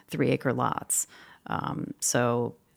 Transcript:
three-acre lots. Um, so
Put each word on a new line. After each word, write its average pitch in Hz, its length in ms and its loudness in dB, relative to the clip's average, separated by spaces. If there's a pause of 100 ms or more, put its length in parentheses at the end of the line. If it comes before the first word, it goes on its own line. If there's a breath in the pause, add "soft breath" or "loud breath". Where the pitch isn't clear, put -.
three-acre 135 440 2
lots. - 540 -2 (400 soft breath)
Um, - 540 -4
so 120 560 2 (200)